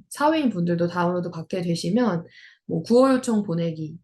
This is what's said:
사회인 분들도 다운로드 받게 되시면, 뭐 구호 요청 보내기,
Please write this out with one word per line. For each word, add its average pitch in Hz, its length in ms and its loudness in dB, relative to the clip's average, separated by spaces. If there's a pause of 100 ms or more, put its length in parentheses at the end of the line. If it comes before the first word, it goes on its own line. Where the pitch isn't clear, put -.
사회인 294 400 0
분들도 170 380 0
다운로드 175 420 -2
받게 170 320 -8
되시면, 175 640 0 (400)
뭐 165 160 -4
구호 254 320 6
요청 240 300 0
보내기, 165 600 -4